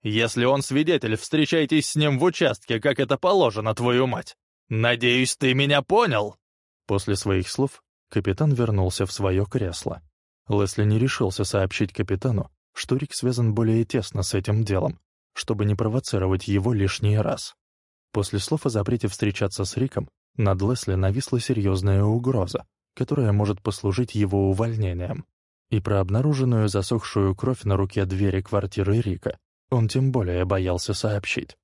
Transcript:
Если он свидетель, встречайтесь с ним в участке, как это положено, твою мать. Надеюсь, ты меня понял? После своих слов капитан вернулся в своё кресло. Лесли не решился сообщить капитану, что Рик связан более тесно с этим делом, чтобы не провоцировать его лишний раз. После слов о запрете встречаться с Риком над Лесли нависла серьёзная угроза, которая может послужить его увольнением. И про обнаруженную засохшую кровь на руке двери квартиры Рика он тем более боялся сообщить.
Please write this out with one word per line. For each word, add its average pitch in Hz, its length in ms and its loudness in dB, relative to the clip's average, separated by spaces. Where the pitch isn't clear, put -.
Если 113 400 0
он 139 180 2
свидетель, 139 540 0
встречайтесь 156 720 0
с - 60 -8
ним 147 240 2
в 156 40 2
участке, 139 560 0
как 139 200 0
это 139 180 0
положено, 110 560 2
твою 123 320 2
мать. - 300 -6
Надеюсь, 120 720 2
ты 131 160 2
меня 139 280 2
понял? 135 540 0
После 101 300 0
своих 95 340 0
слов - 320 -4
капитан 104 420 0
вернулся 101 540 0
в - 80 -10
своё 98 320 0
кресло. 90 580 -6
Лесли 101 340 0
не 107 160 2
решился 107 460 0
сообщить 95 480 -2
капитану, 98 580 -2
что - 220 -2
Рик 147 160 -6
связан 120 420 0
более 113 300 2
тесно 104 380 -4
с - 100 -4
этим 104 320 0
делом, 101 340 -2
чтобы 104 300 -4
не 107 100 2
провоцировать 98 760 0
его 101 240 2
лишний 104 440 0
раз. - 380 -4
После 101 280 -2
слов - 260 -4
о 135 40 2
запрете 110 380 0
встречаться 98 560 -2
с - 140 -6
Риком - 320 -4
над 98 260 2
Лесли 104 340 0
нависла 101 440 0
серьёзная 98 640 2
угроза, 113 640 0
которая 131 380 0
может 101 300 2
послужить 104 540 -2
его 98 340 2
увольнением. 95 760 -2
И 107 100 0
про 98 220 2
обнаруженную 120 680 2
засохшую 98 680 0
кровь 127 280 -4
на 101 140 2
руке 98 280 0
двери 95 360 0
квартиры 101 580 0
Рика - 380 -4
он 117 180 2
тем 131 240 2
более 90 340 0
боялся 92 480 0
сообщить. - 720 -4